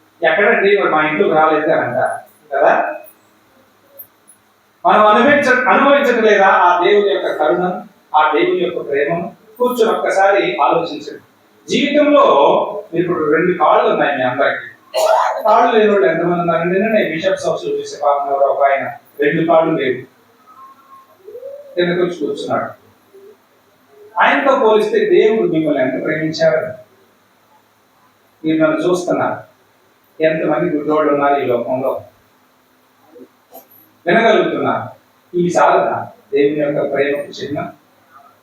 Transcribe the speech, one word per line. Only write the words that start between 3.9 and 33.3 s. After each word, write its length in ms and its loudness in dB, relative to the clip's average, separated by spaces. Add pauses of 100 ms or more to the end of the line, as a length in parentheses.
మనం 220 4
అనుభవించ-, 600 2
అనుభవించట్లేదా 800 4
ఆ 360 2
దేవుని 300 2
యొక్క 300 -4
కరుణను, 400 -2 (340)
ఆ 160 2
దేవుని 300 0
యొక్క 260 -6
ప్రేమను? 420 -4 (280)
కూర్చొని 320 0
ఒక్కసారి 680 0
ఆలోచించండి. 580 -4 (500)
జీవితంలో 540 2 (720)
ఇప్పుడు 380 -2
రెండు 260 0
కాళ్ళు 320 2
ఉన్నాయి 280 0
మీ 60 -2
అందరికీ. 460 -2 (760)
కాళ్ళు 340 2
లేని 140 4
వాళ్ళు 160 2
ఎంతమంది 340 0
ఉన్నారండి? 380 -2
నిన్ననే 240 0
బిషప్స్ 440 -4
హౌస్ 180 -4
లో 60 -4
చూసే 320 -8
పాపం 240 0
ఎవరో 200 0
ఒక 160 0
ఆయన 260 0 (300)
రెండు 260 0
కాళ్ళు 360 2
లేవు, 200 -4 (1700)
కిందకు 260 -2
వచ్చి 260 -4
కూర్చున్నాడు. 440 -6 (1500)
ఆయనతో 440 2
పోలిస్తే 420 2
దేవుడు 420 4
మిమ్మల్ని 340 -2
ఎంత 240 -4
ప్రేమించారు. 680 -2 (1700)
మీరు 180 0
నన్ను 260 0
చూస్తున్నారు, 480 -2 (840)
ఎంతమంది 540 0
గుడ్డోళ్ళు 360 0
ఉన్నారు 280 2
ఈ 40 -4
లోకంలో. 560 -2 (2000)